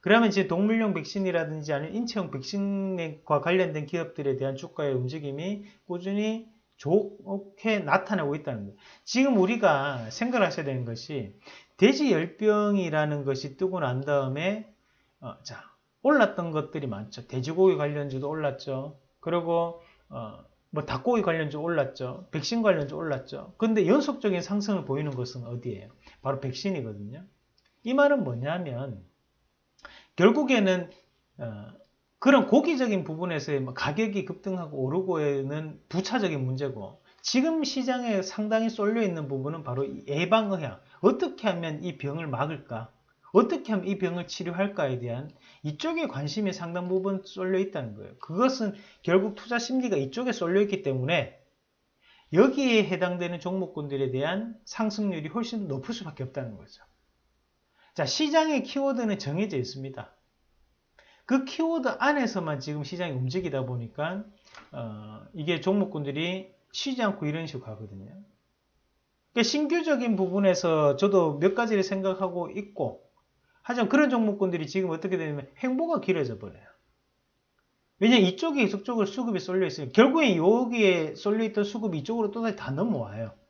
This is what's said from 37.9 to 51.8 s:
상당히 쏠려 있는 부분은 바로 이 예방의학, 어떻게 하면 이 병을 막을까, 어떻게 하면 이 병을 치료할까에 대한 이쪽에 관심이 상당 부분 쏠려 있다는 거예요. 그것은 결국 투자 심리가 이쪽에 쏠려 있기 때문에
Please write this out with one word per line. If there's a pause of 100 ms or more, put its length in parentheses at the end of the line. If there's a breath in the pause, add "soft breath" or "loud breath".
상당히
쏠려
있는
부분은
바로
이
예방의학, (180 soft breath)
어떻게
하면
이
병을
막을까, (400 soft breath)
어떻게
하면
이
병을
치료할까에
대한 (340 soft breath)
이쪽에
관심이
상당
부분
쏠려
있다는
거예요.
그것은 (300 loud breath)
결국
투자
심리가
이쪽에
쏠려
있기
때문에 (920 soft breath)